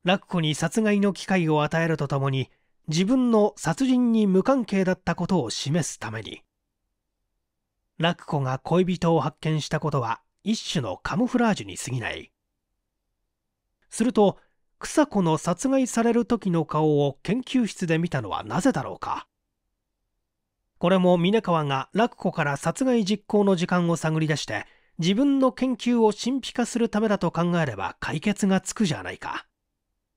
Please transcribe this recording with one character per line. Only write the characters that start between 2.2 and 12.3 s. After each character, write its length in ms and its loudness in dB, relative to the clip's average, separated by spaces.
に、 200 -2
自 160 0
分 260 2
の 260 4
殺 300 -2
人 240 4
に 160 4
無 160 4
関 220 2
係 200 0
だ 80 2
っ 80 -2
た 140 -2
こ 140 -4
と 140 2
を 80 -6
示 380 -2
す 120 -14
た 100 -8
め 120 -8
に。 200 -14
楽 280 -2
子 140 -2
が 180 -2
恋 380 0
人 180 2
を 60 2
発 220 -6
見 180 0
し 80 -8
た 100 -2
こ 140 -4
と 80 0
は 200 -4
一 300 -4
種 100 0
の 180 -6
カ 160 -6
ム 120 0
フ 100 0
ラ 140 2
ー 20 -2
ジ 80 -6
ュ 40 -16
に 120 -12
過 140 -10
ぎ 80 -4
な 100 -6
い。 220 -12